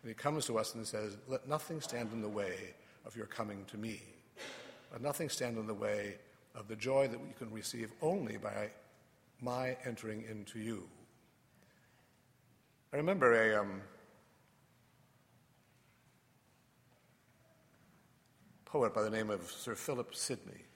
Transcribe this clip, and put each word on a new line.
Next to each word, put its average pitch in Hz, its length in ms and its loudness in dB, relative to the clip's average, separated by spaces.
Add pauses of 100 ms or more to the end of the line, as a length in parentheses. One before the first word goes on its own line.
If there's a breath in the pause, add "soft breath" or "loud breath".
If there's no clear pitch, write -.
When 117 80 -10
he 110 40 -6
comes 147 320 2
to 113 140 2
us 107 160 0
and 113 100 -6
says, 107 320 -4 (100)
"Let 131 200 -4
nothing 151 340 -2
stand 117 320 -4
in 113 80 -4
the 104 80 -2
way 98 460 -4 (300 loud breath)
of 107 100 -12
your 113 100 -8
coming 101 400 -6
to 104 120 -12
me. 107 260 -6 (880 loud breath)
Let 120 100 -10
nothing 143 280 -2
stand 120 280 -2
in 110 80 -2
the 110 80 -2
way 104 460 -2 (340 loud breath)
of 107 140 -12
the 110 80 -6
joy 135 320 4
that 120 120 -4
we - 140 -10
can 117 180 -10
receive 113 400 -6 (100)
only 151 360 0
by 104 320 -4 (720)
my 127 420 -2
entering 110 380 -6
into 110 380 -10
you." 107 280 -4 (2000 soft breath)
I - 20 -2
remember 151 380 8
a, 110 260 10
um, 98 220 0 (4000)
poet 120 300 4
by 110 80 4
the 107 80 4
name 110 200 2
of 87 220 0
Sir - 240 -4
Philip 123 400 -4
Sidney. - 500 -6 (100)